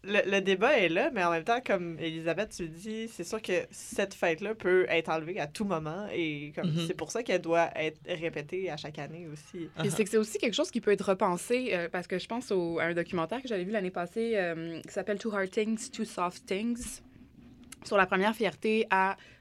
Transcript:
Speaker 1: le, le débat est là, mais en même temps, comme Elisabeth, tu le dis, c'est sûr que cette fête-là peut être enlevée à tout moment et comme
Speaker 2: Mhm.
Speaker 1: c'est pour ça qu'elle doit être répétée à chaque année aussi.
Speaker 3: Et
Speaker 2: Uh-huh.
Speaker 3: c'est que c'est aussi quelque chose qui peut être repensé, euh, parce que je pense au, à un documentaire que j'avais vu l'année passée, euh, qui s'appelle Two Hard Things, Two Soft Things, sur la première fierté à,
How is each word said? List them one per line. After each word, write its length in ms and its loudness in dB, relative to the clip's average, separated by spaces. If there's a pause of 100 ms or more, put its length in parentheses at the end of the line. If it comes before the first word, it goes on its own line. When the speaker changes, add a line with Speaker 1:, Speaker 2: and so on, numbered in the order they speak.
Speaker 1:
le, 260 4
le 100 6
débat 380 6
est 120 6
là, 220 2
mais 120 2
en 80 4
même 100 0
temps, 240 2
comme 320 0
Elisabeth, 520 -2
tu 140 -8
le 40 -8
dis, 400 -8
c'est 160 -10
sûr 180 -6
que 300 0
cette 420 -4
fête-là 400 0
peut 360 4
être 180 2
enlevée 320 -2
à 80 -2
tout 160 -4
moment 500 -2
et 400 -4
comme 160 -2
Speaker 2:
Mhm. 160 0
Speaker 1:
c'est 80 -2
pour 160 -6
ça 140 -4
qu'elle 160 2
doit 340 2
être 320 -4
répétée 640 -4
à 60 -6
chaque 240 -10
année 320 -10
aussi. 320 -10
Speaker 3:
Et 180 -12
Speaker 2:
Uh-huh. 80 2
Speaker 3:
c'est 140 2
que 60 -4
c'est 80 4
aussi 200 0
quelque 160 0
chose 160 2
qui 100 -2
peut 120 4
être 160 2
repensé, 640 2
euh, 180 0
parce 160 -4
que 120 -2
je 100 -6
pense 240 -4
au, 260 0
à 60 2
un 100 0
documentaire 480 -2
que 60 -10
j'avais 160 -2
vu 80 -4
l'année 180 -2
passée, 460 -2
euh, 460 -2
qui 100 -16
s'appelle 260 -2
Two 160 -4
Hard 160 0
Things, 400 0
Two 140 -4
Soft 420 -4
Things, 540 -4 (840)
sur 120 0
la 100 8
première 280 4
fierté 560 2
à, 260 4 (240)